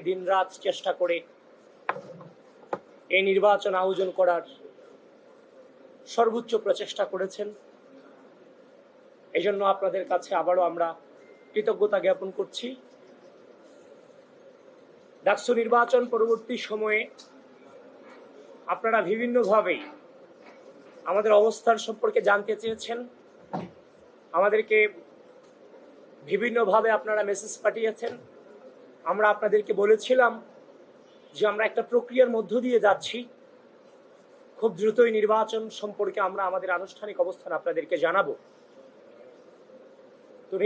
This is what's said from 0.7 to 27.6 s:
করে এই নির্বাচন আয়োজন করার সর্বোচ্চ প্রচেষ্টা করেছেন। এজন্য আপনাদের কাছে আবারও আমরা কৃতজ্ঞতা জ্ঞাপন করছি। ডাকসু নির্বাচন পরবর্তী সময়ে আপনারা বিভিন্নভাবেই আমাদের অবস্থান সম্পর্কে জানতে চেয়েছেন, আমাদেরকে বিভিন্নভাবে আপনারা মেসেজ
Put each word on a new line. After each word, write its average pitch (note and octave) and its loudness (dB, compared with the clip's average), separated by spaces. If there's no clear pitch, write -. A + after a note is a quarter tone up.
করে E3+ 0
এই F#3+ 4
নির্বাচন G3 2
আয়োজন F#3+ -2
করার F3 2
সর্বোচ্চ A#3 0
প্রচেষ্টা G3 -2
করেছেন। G3 -6
এজন্য G3 -2
আপনাদের F#3+ -2
কাছে F3+ -2
আবারও F3+ 2
আমরা E3+ -2
কৃতজ্ঞতা G#3 0
জ্ঞাপন F#3+ 0
করছি। - -8
ডাকসু G#3 0
নির্বাচন A#3+ 2
পরবর্তী A3+ 0
সময়ে G#3+ -2
আপনারা A3+ 0
বিভিন্নভাবেই A3 2
আমাদের G#3 2
অবস্থান A3 4
সম্পর্কে A3 -2
জানতে G3+ 2
চেয়েছেন, A3+ -6
আমাদেরকে G#3+ 2
বিভিন্নভাবে A3 2
আপনারা G#3+ -2
মেসেজ G3+ -6